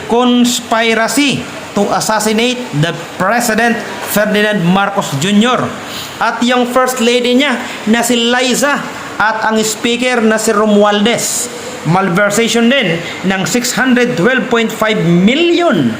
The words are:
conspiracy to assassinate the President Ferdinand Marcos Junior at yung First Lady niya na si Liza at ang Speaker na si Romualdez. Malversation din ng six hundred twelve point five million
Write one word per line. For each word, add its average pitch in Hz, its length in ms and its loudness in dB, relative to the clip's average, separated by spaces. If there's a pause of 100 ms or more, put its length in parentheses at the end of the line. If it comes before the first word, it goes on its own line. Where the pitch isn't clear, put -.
conspiracy 240 1400 0 (320)
to 202 160 2
assassinate 220 640 0 (240)
the 165 80 2 (320)
President 226 560 0 (320)
Ferdinand 208 560 0
Marcos 190 560 0
Junior 208 400 2 (560)
at 226 240 -2
yung 247 320 2
First 254 320 0
Lady 247 320 2
niya 277 160 2 (320)
na 233 160 2
si 240 160 0
Liza 247 640 0 (320)
at 220 320 0
ang 220 160 0
Speaker 240 640 0
na 220 160 2
si 220 80 -2
Romualdez. 208 1000 2 (360)
Malversation 202 840 2
din 208 280 0 (280)
ng 190 200 0
six - 280 -2
hundred 247 440 2
twelve 247 320 0
point 226 240 0
five 214 320 0
million 240 960 2